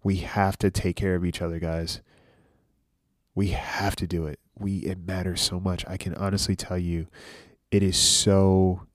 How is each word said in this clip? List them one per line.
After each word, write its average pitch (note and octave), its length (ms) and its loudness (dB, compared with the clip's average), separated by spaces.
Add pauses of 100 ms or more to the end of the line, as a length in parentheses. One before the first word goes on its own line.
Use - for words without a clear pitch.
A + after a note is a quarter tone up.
We F#2+ 100 2
have G2 420 0
to G2 120 4
take F#2 240 -2
care F#2+ 200 0
of F2 100 0
each F2 160 -4
other, E2 180 -4
guys. E2 420 -4 (1300)
We G2 140 0
have - 480 -2
to F#2+ 100 -4
do E2 180 -2
it. D2 140 -8 (180)
We, G2 200 -4
it F2+ 280 -6
matters F#2 360 -4
so F2+ 180 -2
much. F#2 260 -2
I G2 120 -8
can F#2 180 -6
honestly G2 400 0
tell - 220 -6
you, E2+ 300 -2 (640)
it G2+ 120 4
is F#2 140 2
so F#2+ 960 4